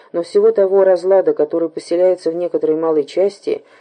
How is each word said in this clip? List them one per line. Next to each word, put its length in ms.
но 100
всего 280
того 320
разлада, 500
который 360
поселяется 640
в 20
некоторой 420
малой 280
части 580